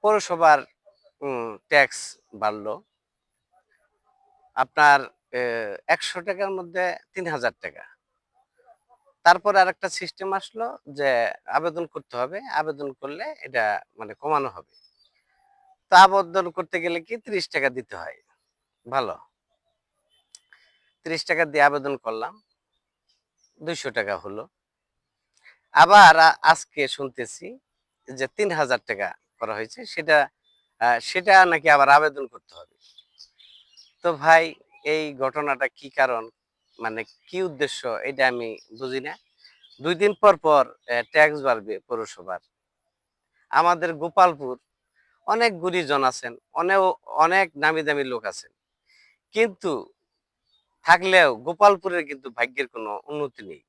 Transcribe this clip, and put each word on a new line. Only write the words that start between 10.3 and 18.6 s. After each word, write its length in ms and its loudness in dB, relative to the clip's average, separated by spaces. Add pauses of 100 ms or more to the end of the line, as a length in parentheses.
আসলো 460 -10 (100)
যে 200 -4 (380)
আবেদন 400 -6
করতে 300 -16
হবে, 240 -8
আবেদন 520 -8
করলে 480 -14
এটা 400 -4 (160)
মানে 180 -16
কমানো 340 -4
হবে। 260 -20 (1160)
তো 60 8
আবেদন 540 6
করতে 300 -8
গেলে 200 -4
কি 160 -12
ত্রিশ 320 -8
টাকা 200 -2
দিতে 280 -10
হয়। 200 -14 (720)